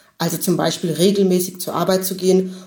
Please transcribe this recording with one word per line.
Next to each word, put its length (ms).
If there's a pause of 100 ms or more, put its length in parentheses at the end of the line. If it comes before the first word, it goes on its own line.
(180)
Also 200
zum 200
Beispiel 340
regelmäßig 680
zur 160
Arbeit 300
zu 100
gehen 400 (120)